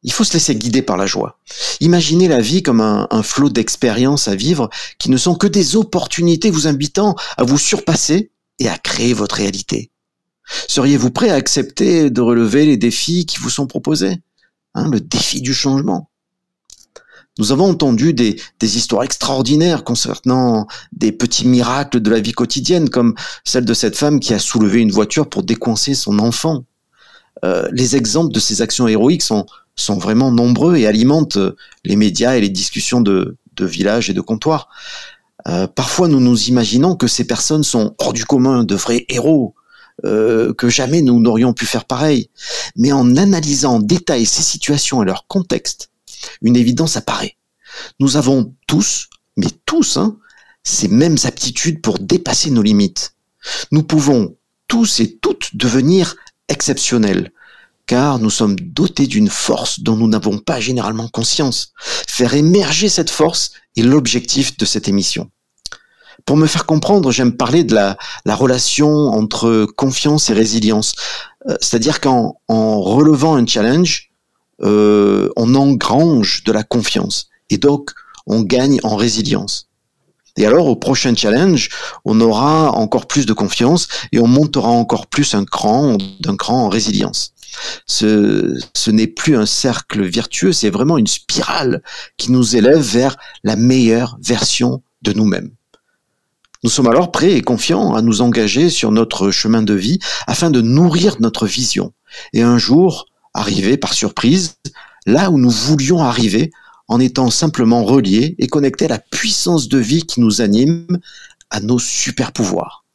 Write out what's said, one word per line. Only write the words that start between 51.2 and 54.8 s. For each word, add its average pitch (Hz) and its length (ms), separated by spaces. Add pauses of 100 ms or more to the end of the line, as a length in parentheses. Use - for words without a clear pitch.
aptitudes 139 580
pour 208 160
dépasser - 520
nos 117 120
limites. 101 520 (580)
Nous 151 100
pouvons 156 540 (320)
tous 233 320